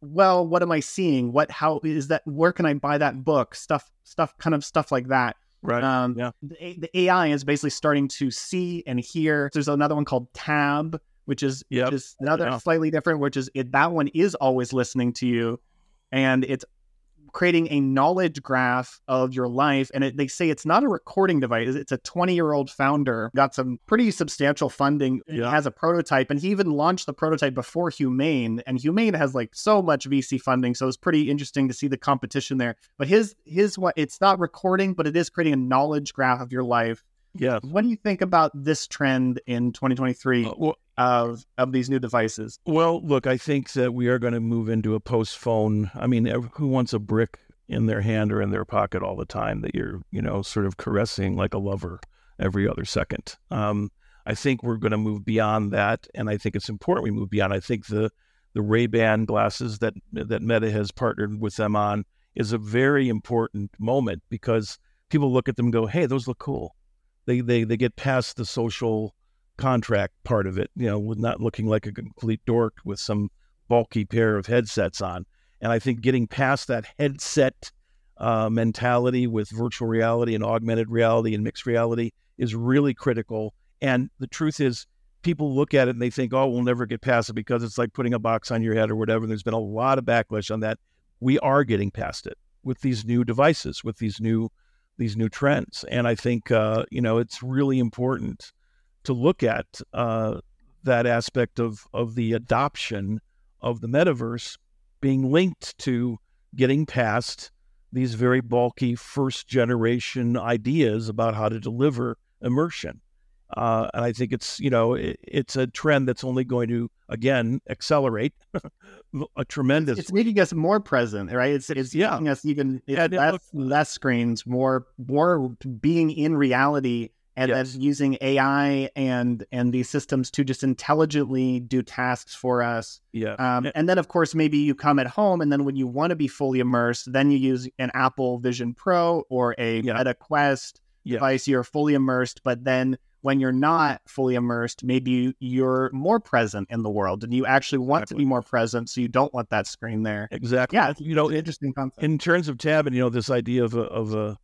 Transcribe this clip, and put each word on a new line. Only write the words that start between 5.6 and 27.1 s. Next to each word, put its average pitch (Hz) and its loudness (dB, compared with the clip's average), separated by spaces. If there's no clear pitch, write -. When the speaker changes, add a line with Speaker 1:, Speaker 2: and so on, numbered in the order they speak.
Speaker 2:
Right. 120 0
Speaker 1:
Um, 127 0
Speaker 2:
Yeah. 120 -4
Speaker 1:
the 143 -16
A-, 180 -12
the 165 -6
A 180 4
I 180 4
is 143 0
basically 147 0
starting 143 2
to 135 -4
see 175 -6
and 123 -2
hear. 151 0
There's 147 0
another 147 2
one 147 0
called 123 -2
Tab, 151 -2
which - -4
is 135 -2
Speaker 2:
Yep. 127 0
Speaker 1:
just 135 -6
another 160 0
Speaker 2:
Yeah. 127 -2
Speaker 1:
slightly 160 0
different, 156 0
which 139 0
is 131 -4
it, 127 -4
that 147 4
one 151 0
is 170 2
always 131 2
listening 123 0
to 127 -2
you, 117 0
and 131 2
it's 131 -4
creating 170 2
a 147 2
knowledge 143 2
graph 127 0
of 131 2
your 127 0
life. 135 2
And 135 0
it, 131 -2
they 143 0
say 165 0
it's - -2
not 180 4
a 294 2
recording 190 2
device. 120 0
It's 143 -6
a 131 -2
twenty-year-old 170 0
founder, 135 0
got 139 4
some 127 -4
pretty 226 4
substantial 147 0
funding. 139 0
He 160 -6
Speaker 2:
Yeah. 120 0
Speaker 1:
has 147 2
a - -2
prototype, 160 0
and 143 0
he 180 -2
even 196 2
launched 160 2
the 151 -8